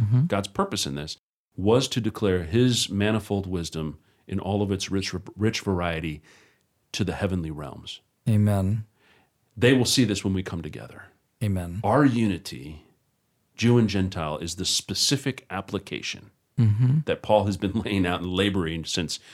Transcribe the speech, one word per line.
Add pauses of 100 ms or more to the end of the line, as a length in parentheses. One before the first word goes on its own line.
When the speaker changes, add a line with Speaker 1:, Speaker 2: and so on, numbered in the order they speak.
Speaker 1:
Mm-hmm.
Speaker 2:
God's
purpose
in
this (400)
was
to
declare
his
manifold
wisdom (300)
in
all
of
its
rich, (220)
rich
variety (680)
to
the
heavenly
realms. (280)
Speaker 1:
Amen. (720)
Speaker 2:
They
will
see
this
when
we
come
together. (380)
Speaker 1:
Amen.
Speaker 2:
Our
unity, (760)
Jew
and
Gentile,
is
the
specific
application (280)
Speaker 1:
Mm-hmm.
Speaker 2:
that
Paul
has
been
<laughs>
laying
out
and
laboring
since (140)